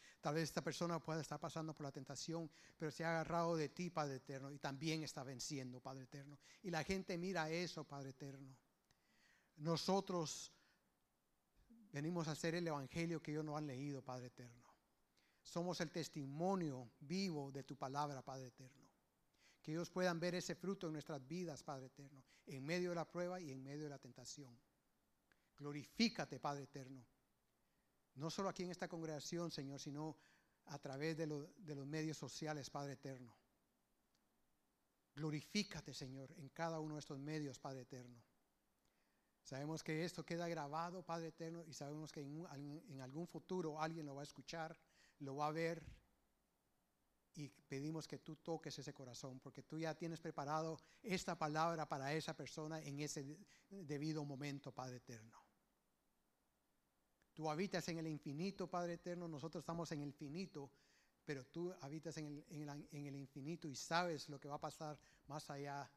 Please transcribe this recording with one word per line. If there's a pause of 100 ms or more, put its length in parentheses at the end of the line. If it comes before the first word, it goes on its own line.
(220)
Tal
vez
esta
persona
pueda
estar
pasando
por
la
tentación, (280)
pero
se
ha
agarrado
de
ti,
Padre
eterno,
y
también
está
venciendo,
Padre
eterno. (220)
Y
la
gente
mira
eso,
Padre
eterno. (1000)
Nosotros (1400)
venimos
a
hacer
el
evangelio
que
ellos
no
han
leído,
Padre
eterno. (840)
Somos
el
testimonio
vivo
de
tu
palabra,
Padre
eterno. (720)
Que
ellos
puedan
ver
ese
fruto
en
nuestras
vidas,
Padre
eterno, (220)
en
medio
de
la
prueba
y
en
medio
de
la
tentación. (1000)
Glorifícate,
Padre
eterno. (1120)
No
solo
aquí
en
esta
congregación,
Señor,
sino (520)
a
través
de
lo, (140)
de
los
medios
sociales,
Padre
eterno. (1800)
Glorifícate,
Señor,
en
cada
uno
de
estos
medios,
Padre
eterno. (1160)
Sabemos
que
esto
queda
grabado,
Padre
eterno,
y
sabemos
que
en
un,
en,
en
algún
futuro
alguien
lo
va
a
escuchar, (420)
lo
va
a
ver, (1500)
y
pedimos
que
tú
toques
ese
corazón,
porque
tú
ya
tienes
preparado (220)
esta
palabra
para
esa
persona
en
ese
de-, (320)
debido
momento,
Padre
eterno. (1900)
Tú
habitas
en
el
infinito,
Padre
eterno,
nosotros
estamos
en
el
finito, (540)
pero
tú
habitas
en
el,
en
el,
en
el
infinito
y
sabes
lo
que
va
a
pasar (280)
más
allá